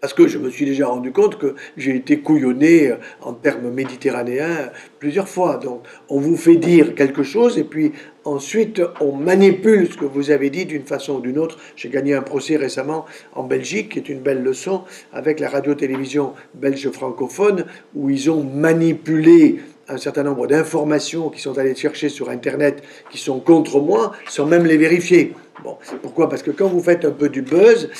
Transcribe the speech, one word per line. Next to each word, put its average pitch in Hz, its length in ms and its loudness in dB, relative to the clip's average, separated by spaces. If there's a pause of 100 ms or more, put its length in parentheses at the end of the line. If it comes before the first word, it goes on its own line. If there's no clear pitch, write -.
Parce 135 120 -6
que 170 160 6
je 143 100 -4
me 135 100 -6
suis 143 160 -6
déjà 139 220 0
rendu 127 240 -4
compte 202 280 0
que 139 160 -4 (220)
j'ai 135 200 -2
été 147 240 0
couillonné, 143 680 4
euh, 113 60 -2 (240)
en 127 120 -12
termes 120 380 -4
méditerranéens 127 1000 -6 (300)
plusieurs 160 280 -4
fois. 170 280 -2
Donc, 123 260 -10 (260)
on 139 120 -2
vous 165 160 2
fait 170 180 8
dire 160 400 6
quelque 139 300 0
chose 226 340 2
et 156 60 -2
puis 151 280 -2 (320)
ensuite, 185 560 -2 (200)
on 143 120 0
manipule 185 800 4
ce - 60 -16
que 151 80 -8
vous 139 260 -2
avez 139 200 2
dit 180 160 -6
d'une 143 180 -8
façon 143 300 -6
ou 127 60 -6
d'une 127 180 -4
autre. 160 200 -4 (160)
J'ai - 140 -14
gagné 139 260 -2
un 131 80 -2
procès 147 340 -4
récemment 139 500 -4 (280)
en 135 80 -8
Belgique, 135 460 -4
qui - 100 -8
est 131 100 -12
une 139 120 -10
belle 131 240 -2
leçon, 180 380 -4 (300)
avec 147 280 -4
la 135 80 -4
radio-télévision 139 840 -4 (220)
belge 135 360 -4
francophone, 151 720 -2 (320)
où 139 120 -4
ils 135 220 0
ont 156 140 0
manipulé 156 1160 4 (280)
un 135 80 -10
certain 139 260 -6
nombre 127 240 -2
d'informations 151 840 -2
qui - 100 -18
sont 139 180 -8
allées 131 160 0
chercher 147 360 -4
sur 127 180 -10
Internet, 135 540 -4 (280)
qui - 80 -18
sont 131 220 -6
contre 147 400 2
moi, 196 320 0 (160)
sans 143 160 -4
même 170 220 4
les 160 100 4
vérifier. 165 560 2 (320)
Bon, - 140 -14 (240)
pourquoi ? - 260 -2
Parce - 140 -6
que 151 80 -6
quand 196 180 0
vous 175 140 0
faites 170 240 2
un 147 40 2
peu 143 200 -2
du 135 100 -6
buzz, 180 480 4 (120)